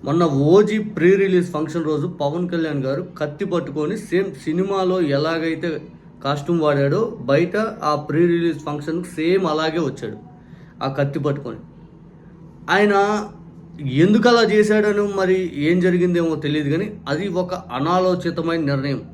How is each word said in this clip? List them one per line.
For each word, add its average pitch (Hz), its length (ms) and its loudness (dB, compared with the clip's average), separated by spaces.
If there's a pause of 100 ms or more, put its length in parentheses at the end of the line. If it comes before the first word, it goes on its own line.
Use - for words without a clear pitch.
మొన్న 160 200 0 (220)
ఓజీ 208 320 4 (120)
ప్రీ 160 260 2
రిలీజ్ 185 360 2
ఫంక్షన్ 156 340 -4
రోజు 156 220 -2
పవన్ 170 420 -4
కళ్యాణ్ 160 340 -4
గారు 135 200 -4 (140)
కత్తి 151 280 -6
పట్టుకొని 151 520 -4
సేమ్ 185 380 -2
సినిమాలో 185 640 0 (120)
ఎలాగైతే 160 600 -2 (520)
కాస్ట్యూమ్ 147 400 0
వాడాడో 143 400 2 (200)
బయట 151 340 2 (280)
ఆ 151 120 0
ప్రీ 147 320 -2
రిలీజ్ 170 320 0
ఫంక్షన్‌కి 156 500 -6
సేమ్ 180 360 0
అలాగే 156 340 0
వచ్చాడు 117 380 -4 (680)
ఆ 139 100 -2
కత్తి 143 260 -2
పట్టుకొని. 139 420 -4 (1080)
ఆయన 202 260 4 (1000)
ఎందుకు 196 360 6
అలా 233 200 6
చేశాడనో 208 560 4 (100)
మరి 190 220 2 (200)
ఏం 160 220 2
జరిగిందేమో 175 560 2
తెలియదు 147 340 -2
కానీ 180 180 0 (200)
అది 185 220 -2
ఒక 180 240 -4 (180)
అనాలోచితమైన 170 920 0
నిర్ణయం. 135 360 -2 (120)